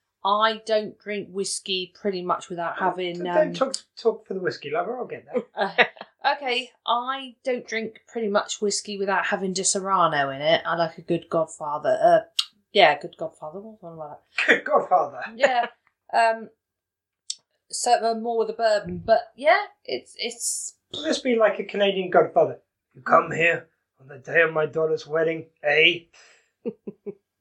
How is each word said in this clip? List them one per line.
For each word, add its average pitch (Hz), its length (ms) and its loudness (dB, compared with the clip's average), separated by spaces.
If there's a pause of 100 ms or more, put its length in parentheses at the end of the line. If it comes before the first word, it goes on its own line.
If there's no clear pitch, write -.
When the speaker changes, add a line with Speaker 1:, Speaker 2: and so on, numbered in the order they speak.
(240)
Speaker 1:
I 214 400 2
don't 214 360 -2
drink 202 320 -8
whiskey 185 680 -6
pretty 190 220 -4
much 180 260 -2
without 170 320 -6
Speaker 2:
Oh, 190 40 -2
Speaker 1:
having, 180 300 -2 (100)
Speaker 2:
d-, 180 40 -4
Speaker 1:
um, 175 60 -4 (180)
Speaker 2:
don't 175 40 -8
talk, 254 180 0 (220)
talk - 320 -2
for 202 60 -6
the 185 60 -6
whiskey 180 300 -6
lover. 185 280 -4
I'll 233 80 -8
get 131 200 -12 (280)
that. 208 420 0
Speaker 1:
<laughs> - 60 -18 (220)
Uh, 285 120 2
okay, 254 340 -6 (160)
I 254 560 -4
don't 247 240 -6
drink 220 400 -8
pretty 226 220 -4
much - 340 -2
whiskey 202 340 -4
without 190 300 -2
having 185 260 -2
Disaronno 175 800 2
in 135 80 -8
it. 156 240 2
I 165 120 -2
like 165 200 -2
a 170 60 -18
good 165 260 -4
Godfather. 151 720 -2
Uh, 165 200 6 (520)
yeah, 160 280 6
good - 180 -14
Godfather. - 400 -12
What 214 240 -18
was - 0 -
I 180 60 -16
on 165 60 -16
about? 151 260 -14 (260)
Speaker 2:
Good - 180 2
Godfather. - 560 0 (140)
Speaker 1:
Yeah. 247 320 2 (480)
Um, 226 360 2 (1200)
so, - 220 0
uh, 226 200 2
more 226 240 -4
with 220 120 0
a - 40 -4
bourbon, 202 500 0
but 226 160 6 (160)
yeah, 311 240 4 (240)
it's, - 340 -8
it's - 560 -8 (180)
Speaker 2:
Will 285 120 -12
this 302 160 0
be 247 160 2
like 220 220 4
a 202 60 -6
Canadian 196 460 0
Godfather? - 480 4 (360)
You 135 80 -20
come 139 300 4
here 160 360 0 (320)
on 135 80 -20
the 139 100 -18
day 156 240 2
of 160 100 2
my 156 140 0
daughter's 160 400 -2
wedding, 165 400 -2 (160)
eh? 160 380 4 (640)
Speaker 1:
<laughs> 240 60 -4 (720)